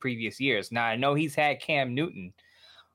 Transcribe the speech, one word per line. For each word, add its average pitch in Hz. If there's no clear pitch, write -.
previous 113
years. 120
Now, 117
I 113
know 135
he's 151
had 147
Cam 135
Newton, 123